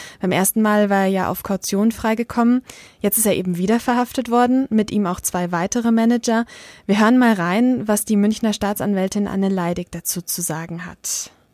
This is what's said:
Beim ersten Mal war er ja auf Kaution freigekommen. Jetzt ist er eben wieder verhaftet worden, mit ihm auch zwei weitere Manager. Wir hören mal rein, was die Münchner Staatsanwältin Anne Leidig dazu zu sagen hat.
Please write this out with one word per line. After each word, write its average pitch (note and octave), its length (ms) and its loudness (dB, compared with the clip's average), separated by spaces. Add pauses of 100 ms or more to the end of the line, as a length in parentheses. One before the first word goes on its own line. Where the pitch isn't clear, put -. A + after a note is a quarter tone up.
(220)
Beim F#3 100 0
ersten F#3+ 300 0
Mal G#3 300 2
war G3 140 2
er - 20 2
ja F#3+ 240 0
auf F3 100 -6
Kaution G3+ 500 -2
freigekommen. A#3 720 0 (380)
Jetzt - 180 0
ist G#3+ 80 2
er G3 100 4
eben F3+ 220 -2
wieder G3+ 220 2
verhaftet A#3+ 500 -2
worden, B3 400 2
mit G#3+ 220 2
ihm G3+ 160 0
auch F3+ 140 -4
zwei F3+ 300 -4
weitere G3+ 400 0
Manager. A#3 540 2 (400)
Wir G3+ 140 2
hören A3+ 180 6
mal A#3+ 160 6
rein, G#3 540 0
was G#3 180 0
die G#3+ 120 2
Münchner G#3+ 360 2
Staatsanwältin G3+ 720 -2
Anne G3 240 -2
Leidig F3 400 -2
dazu - 320 -8
zu - 220 -8
sagen E3 420 -8
hat. - 460 -10 (220)